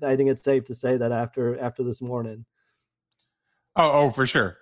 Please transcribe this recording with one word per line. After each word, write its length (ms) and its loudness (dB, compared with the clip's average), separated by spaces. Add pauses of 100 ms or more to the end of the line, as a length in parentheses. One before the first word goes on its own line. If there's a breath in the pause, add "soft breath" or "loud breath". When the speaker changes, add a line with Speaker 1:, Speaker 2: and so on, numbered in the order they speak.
Speaker 1:
I 120 2
think 140 2
it's 140 -2
safe 220 0
to 100 -12
say 220 0
that 140 0
after, 480 -2
after 240 -6
this 200 -6
morning. 420 -8 (1300)
Speaker 2:
Oh, 300 6
oh, 60 2
for 160 0
sure. 340 0